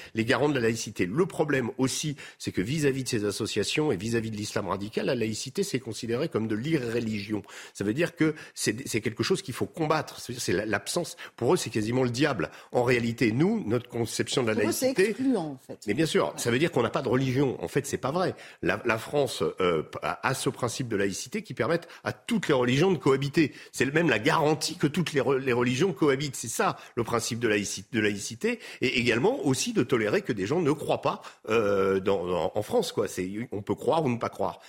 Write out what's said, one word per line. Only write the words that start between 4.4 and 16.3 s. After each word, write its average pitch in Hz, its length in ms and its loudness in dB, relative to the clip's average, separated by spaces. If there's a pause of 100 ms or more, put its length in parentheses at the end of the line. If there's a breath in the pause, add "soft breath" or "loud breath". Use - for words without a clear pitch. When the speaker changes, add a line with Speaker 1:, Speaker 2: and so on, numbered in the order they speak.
Speaker 1:
radical, 101 380 -4
la 156 80 0
laïcité, 113 480 -4
c'est 143 180 -2
considéré 117 480 -4
comme 110 200 -2
de 107 80 0
l'irréligion. 113 840 -2 (300 loud breath)
Ça - 120 -4
veut 107 100 2
dire 160 220 -2
que 156 180 2 (200 loud breath)
c'est, 110 320 -2
c'est 113 140 -2
quelque - 220 -4
chose 185 200 0
qu'il 131 120 -10
faut 104 120 -4
combattre. 156 540 -2
C'est, - 180 -10
c'est 117 140 -2
la, 95 140 0
l'absence, 110 500 -4 (200 loud breath)
pour 127 180 2
eux, - 20 4
c'est - 140 -4
quasiment 117 320 0
le 127 80 2
diable. 120 400 0 (220 loud breath)
En 131 100 4
réalité, 117 500 2
nous, 180 340 2
notre 113 220 0
conception 117 540 -2
de 117 60 2
la 110 60 2
Speaker 2:
Pour - 140 2
eux, 349 40 2
c'est - 140 0
Speaker 1:
laïcité 226 240 4
Speaker 2:
excluant, 233 340 0
en 143 220 -8
fait. 120 200 -14
Speaker 1:
Mais 104 80 2
bien 156 120 2
sûr, 151 200 2
Speaker 2:
Ouais. 73 100 -4